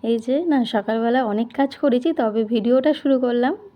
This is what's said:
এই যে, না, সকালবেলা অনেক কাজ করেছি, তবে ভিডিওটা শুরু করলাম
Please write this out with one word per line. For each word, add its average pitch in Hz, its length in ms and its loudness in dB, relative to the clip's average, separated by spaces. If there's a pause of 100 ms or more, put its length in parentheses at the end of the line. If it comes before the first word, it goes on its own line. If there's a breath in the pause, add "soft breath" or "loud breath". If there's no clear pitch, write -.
এই 226 160 0
যে, 262 260 -2
না, 277 200 2
সকালবেলা 226 600 0
অনেক 220 280 -4
কাজ 277 220 -2
করেছি, 269 380 0
তবে 226 300 0
ভিডিওটা 240 500 2
শুরু 269 260 2
করলাম 247 380 0 (180)